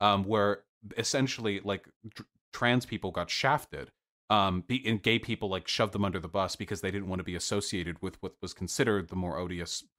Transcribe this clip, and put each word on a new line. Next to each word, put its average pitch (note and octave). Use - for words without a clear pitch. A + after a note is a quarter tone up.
um, G2+
where G2+
essentially, A#2
like, G2
tr-, -
trans B2
people G2
got F2
shafted, C3
um, G2
be-, B2
and A2+
gay A2+
people, A2
like, F#2+
shoved G#2+
them G2+
under F#2+
the E2
bus F#2
because G2+
they F#2+
didn't G2
want F#2
to F2
be F2+
associated F2
with F#2
what F#2+
was F#2
considered G2+
the -
more F2+
odious F2